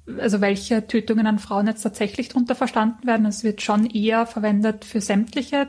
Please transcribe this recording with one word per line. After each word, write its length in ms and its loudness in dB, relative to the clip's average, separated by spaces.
also 240 2
welche 460 0
Tötungen 400 2
an 120 2
Frauen 280 0
jetzt 160 -4
tatsächlich 460 -4
drunter 260 0
verstanden 500 0
werden. 200 2
Es 180 -2
wird 180 -2
schon 240 2
eher 400 2
verwendet 600 0
für 160 -4
sämtliche 680 0